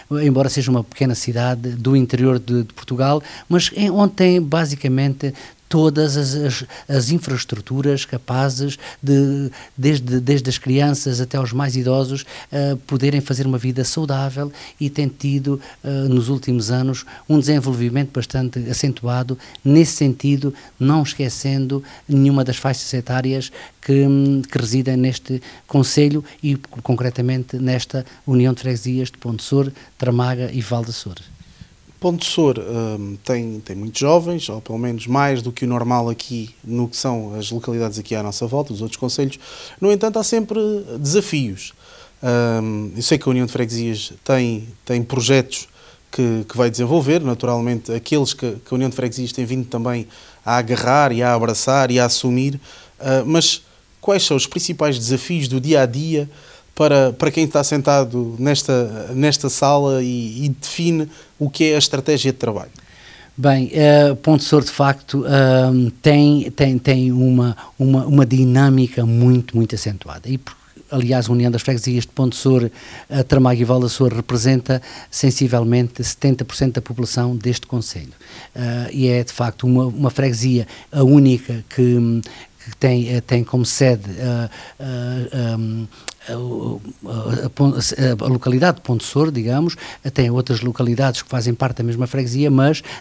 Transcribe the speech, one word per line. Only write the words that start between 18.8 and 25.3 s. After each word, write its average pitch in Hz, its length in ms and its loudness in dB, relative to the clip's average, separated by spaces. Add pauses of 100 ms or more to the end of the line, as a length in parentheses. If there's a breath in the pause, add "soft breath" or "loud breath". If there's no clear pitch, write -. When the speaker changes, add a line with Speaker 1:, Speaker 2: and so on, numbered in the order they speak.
Speaker 1:
nesse 151 340 6
sentido, 139 580 0 (260 loud breath)
não 147 220 2
esquecendo 135 840 -4 (240 loud breath)
nenhuma 139 360 4
das 123 120 -2
faixas - 380 -4
etárias 127 580 -4 (300 loud breath)
que, 139 240 4
hum, 139 340 4 (100)
que - 60 -6
residem 127 400 0
neste 127 460 -2 (240 loud breath)